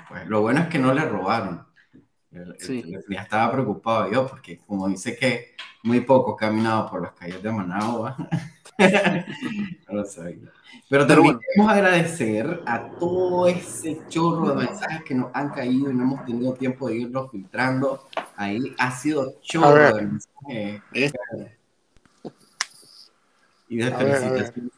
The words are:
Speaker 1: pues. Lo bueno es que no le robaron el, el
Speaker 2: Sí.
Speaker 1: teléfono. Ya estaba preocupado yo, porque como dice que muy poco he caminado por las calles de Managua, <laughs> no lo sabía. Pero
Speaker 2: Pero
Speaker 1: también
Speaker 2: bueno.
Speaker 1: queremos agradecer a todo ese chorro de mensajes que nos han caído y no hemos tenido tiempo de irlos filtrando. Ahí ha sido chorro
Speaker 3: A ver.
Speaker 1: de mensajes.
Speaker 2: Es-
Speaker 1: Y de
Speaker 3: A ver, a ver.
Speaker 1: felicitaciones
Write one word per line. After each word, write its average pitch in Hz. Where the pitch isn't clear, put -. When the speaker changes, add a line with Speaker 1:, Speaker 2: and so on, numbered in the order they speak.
Speaker 1:
pues. 92
Lo 107
bueno 120
es 170
que 160
no 131
le 151
robaron 95
el, 87
el -
Speaker 2:
Sí. 123
Speaker 1:
teléfono. 95
Ya 92
estaba 113
preocupado 110
yo, 131
porque -
como 98
dice 98
que 120
muy 120
poco 123
he -
caminado 110
por 90
las 87
calles 87
de 107
Managua, 110
<laughs> 202
no 101
lo 104
sabía. -
Pero -
Speaker 2:
Pero -
Speaker 1:
también 147
Speaker 2:
bueno. 151
Speaker 1:
queremos 214
agradecer 165
a 117
todo 180
ese -
chorro 160
de 131
mensajes -
que -
nos 127
han 143
caído 135
y 127
no 123
hemos 135
tenido 120
tiempo 127
de 113
irlos 123
filtrando. 131
Ahí 104
ha 127
sido 143
chorro 165
Speaker 3:
A 147
ver. 147
Speaker 1:
de 104
mensajes. 104
Speaker 2:
Es- 143
Speaker 1:
Y 117
de 117
Speaker 3:
A 127
ver, -
a 131
ver. 139
Speaker 1:
felicitaciones 123